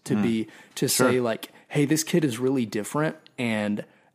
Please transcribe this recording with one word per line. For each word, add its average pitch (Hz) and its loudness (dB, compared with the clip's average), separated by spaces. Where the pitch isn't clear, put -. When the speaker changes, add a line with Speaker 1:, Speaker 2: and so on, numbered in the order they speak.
Speaker 1:
to - -2
Speaker 2:
Mm. 104 2
Speaker 1:
be, 113 0
to 139 0
Speaker 2:
Sure. 127 4
Speaker 1:
say, 127 2
like, 113 -4
"Hey, 147 2
this 151 2
kid 165 2
is 117 0
really 127 0
different, 113 -2
and 107 -2